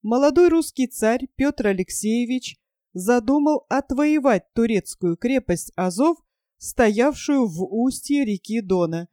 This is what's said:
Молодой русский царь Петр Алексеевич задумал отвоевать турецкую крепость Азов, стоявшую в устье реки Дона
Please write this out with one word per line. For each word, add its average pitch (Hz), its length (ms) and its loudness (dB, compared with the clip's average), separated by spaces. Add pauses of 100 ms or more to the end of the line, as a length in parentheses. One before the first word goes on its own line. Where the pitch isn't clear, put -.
Молодой 285 480 4
русский 311 360 0
царь 240 480 -2
Петр 262 340 -2
Алексеевич 226 880 -2 (340)
задумал 247 800 0
отвоевать 277 800 0
турецкую 208 640 -2
крепость 240 600 -2
Азов, 190 420 0 (400)
стоявшую 254 880 0
в 175 260 -6
устье 262 540 -2
реки 214 340 -4
Дона 175 520 -2